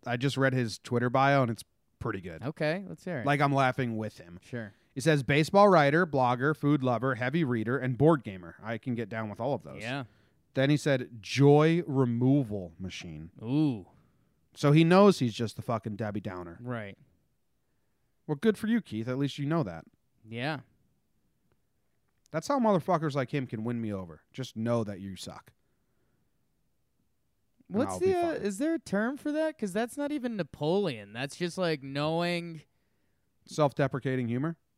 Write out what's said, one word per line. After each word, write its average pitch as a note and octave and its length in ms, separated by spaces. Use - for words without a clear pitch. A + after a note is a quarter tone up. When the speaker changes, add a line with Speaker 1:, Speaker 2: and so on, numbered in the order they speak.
Speaker 1:
I A#2+ 120
just C3 180
read C3 160
his A#2+ 260
Twitter A#2+ 320
bio, C3+ 320
and A#2 80
it's G#2 140
pretty G2+ 220
good. E2+ 220
Speaker 2:
Okay, D#3+ 440
let's E3+ 180
hear E3+ 160
it. G#2+ 60
Speaker 1:
Like, C#3+ 140
I'm C#3+ 120
laughing B2+ 440
with G#2+ 220
him. F2 240
Speaker 2:
Sure. A2+ 300
Speaker 1:
He C3+ 60
says, D3 220
"Baseball D#3+ 460
writer, D#3+ 380
blogger, C3 480
food D3 300
lover, B2 300
heavy B2+ 300
reader, A#2+ 340
and B2+ 180
board D3 280
gamer." F2+ 380
I A2+ 140
can A#2+ 180
get A2+ 140
down A2 220
with G2+ 100
all C3+ 140
of F#2 80
those. C#2 180
Speaker 2:
Yeah. B2 240
Speaker 1:
Then C3+ 160
he D3 60
said, B2+ 320
"Joy D3+ 640
removal A#2+ 920
machine." F2 520
Speaker 2:
Ooh. B2+ 440
Speaker 1:
So D3 180
he D#3+ 120
knows F#3+ 340
he's A#2+ 160
just A#2 220
the G#2+ 60
fucking A2 340
Debbie G#2 240
Downer. F2+ 420
Speaker 2:
Right. A2+ 340
Speaker 1:
Well, D3+ 100
good G#3+ 220
for A3 100
you, A3+ 140
Keith. A2 260
At B2+ 100
least C#3 200
you C#3 80
know D#3+ 160
that. E2+ 220
Speaker 2:
Yeah. C3 320
Speaker 1:
That's D#3+ 180
how C#4 100
motherfuckers E3+ 560
like C3+ 180
him C3+ 140
can A2 180
win A#2+ 160
me G#2+ 140
over. E2+ 260
Just - 240
know A#2 280
that G2 160
you G2 160
suck. - 360
And F#3+ 80
Speaker 2:
What's - 160
Speaker 1:
I'll - 60
Speaker 2:
the, F#4 60
Speaker 1:
be F#4+ 80
Speaker 2:
uh, E4+ 200
Speaker 1:
fine. - 80
Speaker 2:
is G3 160
there D#4 160
a D#4+ 40
term A3+ 380
for D4 160
that? D#4 240
'Cause G3 160
that's A#3 240
not C#4+ 160
even A#3+ 240
Napoleon. D3+ 800
That's C3+ 220
just, F3 200
like, D#3+ 260
knowing E3 800
Speaker 1:
Self-deprecating C3 840
humor? C#3 280